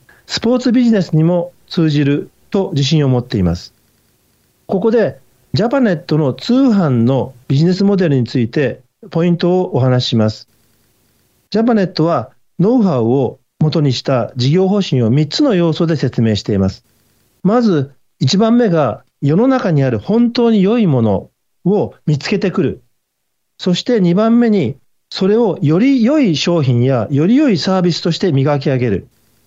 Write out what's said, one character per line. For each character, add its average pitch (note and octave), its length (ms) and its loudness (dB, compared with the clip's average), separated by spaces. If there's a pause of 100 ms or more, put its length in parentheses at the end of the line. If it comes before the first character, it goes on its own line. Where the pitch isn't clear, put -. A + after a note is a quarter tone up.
(280)
ス - 120 -8
ポ A#3 160 0
ー B3 40 -2
ツ B3 120 0
ビ B3 120 2
ジ A#3 80 2
ネ G3+ 100 2
ス D#3+ 140 -4
に D#3 80 2
も F3 300 -2 (140)
通 D#3+ 220 -2
じ D3 140 0
る C#3+ 260 -2 (200)
と G3 240 -4
自 C#3 100 0
信 D3 220 0
を C3+ 40 0
持 B2+ 100 0
っ A#2+ 40 -6
て - 140 -6
い F#2+ 60 0
ま F2 120 0
す。 - 180 -18 (920)
こ G3 140 -4
こ A3 120 0
で、 G3+ 280 -2 (340)
ジ F#3+ 100 0
ャ A#3 60 -2
パ C#4 100 0
ネ A3 140 2
ッ D#3 80 -6
ト D3+ 160 -2
の C#3+ 160 0
通 - 200 -4
販 G3 500 2
の B2 300 -2 (140)
ビ C3+ 100 0
ジ D#3+ 80 2
ネ F#3 80 2
ス G3 100 -2
モ G3+ 140 2
デ F3+ 120 0
ル C3+ 100 2
に A#2 60 0
つ B2+ 140 -4
い A#2 100 -2
て C3 320 -4 (280)
ポ E3 140 -2
イ F3 60 2
ン E3+ 80 0
ト F3+ 240 0
を - 140 -6
お B2+ 40 0
話 B2+ 260 0
し - 40 -6
し A#2+ 60 -2
ま A2 140 2
す。 - 180 -12 (1000)
ジ G#3 100 -2
ャ A3+ 40 0
パ A#3+ 100 2
ネ G3+ 100 2
ッ E3+ 80 -2
ト D#3 140 -2
は D3+ 260 -2 (280)
ノ A3+ 200 2
ウ G#3+ 40 2
ハ D3+ 160 0
ウ A2 60 0
を B2+ 340 0 (200)
元 D#3 220 0
に C#3 120 0
し - 80 -6
た B2 340 -2
事 B2+ 160 0
業 F#3 160 2
方 G3+ 140 0
針 C3+ 220 0
を A2 60 2
三 D3+ 200 0
つ - 140 -2
の B3 120 2
要 E3+ 180 2
素 E3 140 -2
で E3 80 0
説 C3 260 -2
明 A2+ 140 2
し - 80 -6
て A2 100 -4
い G2 40 0
ま F#2+ 120 0
す。 - 140 -12 (580)
ま A3+ 200 2
ず、 D#3 320 0 (260)
一 D#3 180 0
番 A3+ 200 2
目 A#3 120 2
が D3+ 340 0 (180)
世 D3+ 160 2
の A#3+ 100 2
中 B3 240 0
に C#3+ 120 2
あ C3 60 2
る A2+ 100 -2
本 A#3 320 0
当 A#3 200 0
に G#3 100 2
良 G3+ 160 2
い G#3+ 100 2
も C3 140 2
の G2+ 280 -2 (360)
を F3+ 280 0 (120)
見 D3+ 120 0
つ - 100 -10
け G3+ 120 -2
て G3 120 -2
く G3 100 -2
る。 - 220 -4 (720)
そ F3+ 160 -2
し - 100 -4
て A#3 180 0
二 E3+ 120 2
番 A3+ 260 2
目 A#3 100 2
に、 F3+ 280 -2 (320)
そ - 180 -2
れ G#3 100 2
を A3 240 0
よ D#3 180 2
り C4 240 2
良 D4 160 2
い G3 160 2
商 E3+ 260 0
品 A#2+ 220 2
や B2+ 280 0
よ D3 160 0
り A#3 80 2
良 D4 140 2
い F#3 80 0
サ F#3+ 220 -2
ー - 20 0
ビ F3 120 0
ス - 80 -6
と F3 100 -2
し - 80 -4
て F#3+ 120 0
磨 C#3 280 0
き D3 100 -4
上 C3 80 0
げ A#2+ 120 -2
る。 F#2 180 -4 (400)